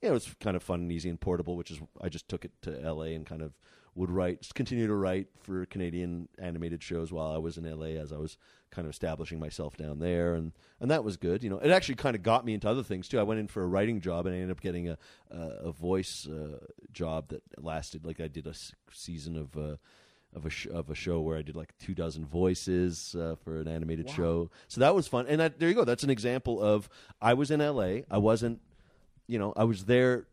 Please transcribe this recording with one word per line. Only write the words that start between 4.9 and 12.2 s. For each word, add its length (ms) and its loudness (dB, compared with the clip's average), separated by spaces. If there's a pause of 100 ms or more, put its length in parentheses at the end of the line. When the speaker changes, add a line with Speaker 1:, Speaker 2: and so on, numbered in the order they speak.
Speaker 1:
write 340 0 (100)
for 280 -4
Canadian 640 -4 (100)
animated 440 -4
shows 300 -4
while 180 -2
I 80 -2
was 200 -4
in 60 -8
L 200 -6
A, 120 -4
as 160 -6
I 60 -8
was 200 -6 (340)
kind 140 -6
of 40 -6
establishing 480 -6
myself 380 -8
down 240 -8
there, 340 2
and, 160 -2 (300)
and 100 0
that 140 2
was 120 -4
good. 280 0
You 60 -2
know, 80 -4
it 120 4
actually 240 4
kind 220 0
of 80 -4